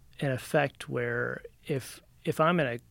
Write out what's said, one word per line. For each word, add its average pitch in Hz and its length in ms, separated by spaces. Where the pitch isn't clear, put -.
an 139 120
effect - 560
where 120 520
if, - 340
if 160 160
I'm 170 200
in 139 60
a 120 120